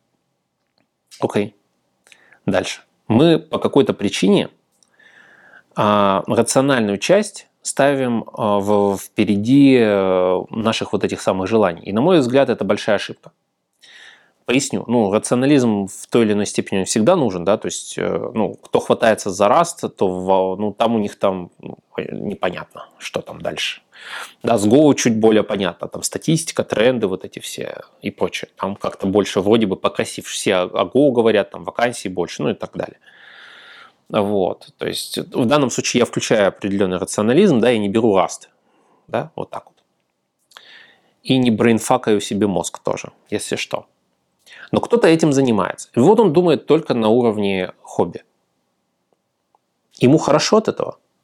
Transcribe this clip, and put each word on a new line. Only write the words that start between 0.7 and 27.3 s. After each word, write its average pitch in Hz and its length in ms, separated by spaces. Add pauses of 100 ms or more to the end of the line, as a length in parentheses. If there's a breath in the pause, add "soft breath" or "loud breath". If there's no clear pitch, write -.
Окей. 107 360 (920 soft breath)
Дальше. 92 360 (280)
Мы 151 300
по - 200
какой-то - 340
причине, 156 560 (1300 soft breath)
а, 101 520
рациональную 117 720
часть - 500 (140)
ставим, 135 720
а, 104 260
в-, 101 380
впереди, 117 840
э, 92 680
наших 110 440
вот 98 100
этих 95 180
самых 95 280
желаний. 101 400
И, 95 40
на 110 80
мой 170 180
взгляд, 131 300
это 107 160
большая 104 320
ошибка. - 340 (1120 loud breath)
Поясню. 123 420
Ну, 117 240
рационализм 120 760
в - 200
той 120 180
или 107 80
иной 101 120
степени - 340
он 92 60
всегда 117 300
нужен, 95 300
да, 101 120
то - 100
есть, - 300
э, 95 360
ну, 104 220
кто - 260
хватается 110 480
за 98 180
Rust, 151 420
то - 200
в-, 92 500
ну, 104 140
там 117 220
у 110 40
них 101 180
там, 92 320 (100)
ну, - 180 (340)
непонятно, 82 760 (100)
что - 240
там 85 200
дальше. - 400 (600 loud breath)
Да, 117 140
с 101 100
Go 139 280
чуть 117 220
более 107 260
понятно, 98 440
там - 160
статистика, - 600
тренды, 113 420
вот 92 160
эти - 160